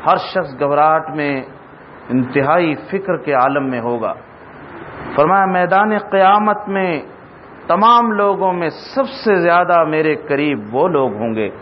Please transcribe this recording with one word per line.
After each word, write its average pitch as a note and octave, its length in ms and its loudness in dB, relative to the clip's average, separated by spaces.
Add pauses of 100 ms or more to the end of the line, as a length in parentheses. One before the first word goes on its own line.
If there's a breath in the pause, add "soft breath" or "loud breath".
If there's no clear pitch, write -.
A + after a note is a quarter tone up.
ہر F3 100 4
شخص D3 440 -6
گھبراہٹ D3 500 2
میں، C#3+ 320 -4 (680)
انتہائی C#3+ 680 0
فکر F#3+ 420 -6
کے D3 160 -6
عالم C3+ 380 0
میں B2 100 -4
ہوگا۔ A2+ 320 -4 (1000)
فرمایا، F3+ 300 4
میدان F#3 540 2
قیامت G#3 680 2
میں F#3+ 340 -2 (640)
تمام A3+ 460 4
لوگوں G3 400 0
میں F3 160 -4
سب - 400 -6
سے - 260 -2
زیادہ E3+ 500 4
میرے D#3 300 0
قریب C#3 600 -4
وہ D3+ 140 2
لوگ C3+ 260 0
ہوں A2+ 200 -4
گے G#2+ 160 -2 (120)